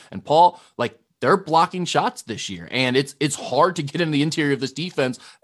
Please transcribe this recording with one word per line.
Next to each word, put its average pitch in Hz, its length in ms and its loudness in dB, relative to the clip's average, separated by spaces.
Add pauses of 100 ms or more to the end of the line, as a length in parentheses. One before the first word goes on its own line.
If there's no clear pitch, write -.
(100)
and - 140 -12
Paul, 170 360 4 (180)
like, 120 200 -4 (220)
they're 139 160 4
blocking 180 480 0
shots 170 380 -2
this - 260 -10
year. 87 220 -10
And 127 260 0
it's, 139 240 0
it's 147 160 -2
hard 165 400 0
to 170 60 -2
get 147 180 -6
in 165 100 -2
the 143 120 2
interior 151 320 0
of 123 60 -2
this 135 120 -6
defense 143 460 -4 (240)